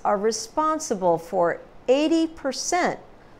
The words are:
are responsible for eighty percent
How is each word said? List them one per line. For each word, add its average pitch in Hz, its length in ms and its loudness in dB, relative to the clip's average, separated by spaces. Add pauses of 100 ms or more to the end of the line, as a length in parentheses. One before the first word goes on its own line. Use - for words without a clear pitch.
are 208 140 2
responsible 220 1000 0
for 170 440 0 (260)
eighty 311 400 2
percent 285 720 -2 (400)